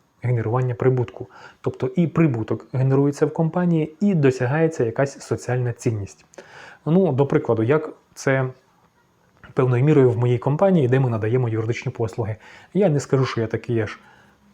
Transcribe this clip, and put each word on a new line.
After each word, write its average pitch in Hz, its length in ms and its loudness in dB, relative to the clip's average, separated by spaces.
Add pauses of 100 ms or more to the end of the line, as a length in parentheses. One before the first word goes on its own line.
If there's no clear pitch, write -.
(220)
генерування 120 520 -2
прибутку. 127 520 -2 (340)
Тобто - 260 -6
і 175 200 0
прибуток 123 680 0
генерується 139 540 2
в 151 60 -6
компанії, 165 680 0
і 202 140 2
досягається 139 720 2
якась 135 360 -2
соціальна 120 520 -4
цінність. 107 520 -6 (640)
Ну, 170 260 4
до 135 140 2
прикладу, 117 360 0
як 151 300 0 (220)
це 131 340 0 (1040)
певною 127 300 2
мірою 143 260 6
в 113 80 -2
моїй 123 200 0
компанії, 156 500 2
де 131 120 2
ми 127 100 2
надаємо 113 380 -2
юридичні 113 440 -4
послуги. 110 440 -6 (380)
Я 190 140 2
не 143 120 2
скажу, 135 240 0
що - 160 -4
я 113 60 0
такий 113 340 -4
аж - 180 -6 (560)